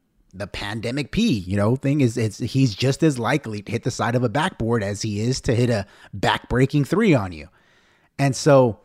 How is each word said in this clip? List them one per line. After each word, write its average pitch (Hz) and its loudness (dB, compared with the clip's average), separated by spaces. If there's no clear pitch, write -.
the 95 -10
pandemic 113 -6
P, 220 2
you 95 -2
know, 107 2
thing 139 0
is, 120 2
it's, 110 -4
he's 120 0
just 131 0
as 151 2
likely 113 -2
to - -12
hit 120 -4
the 127 -2
side 117 -2
of 123 2
a 127 0
backboard 117 -2
as 104 -6
he 104 -4
is 127 -2
to 127 0
hit 120 2
a 107 -2
backbreaking 123 0
three 202 2
on 98 0
you. 76 -14
And 139 0
so 131 4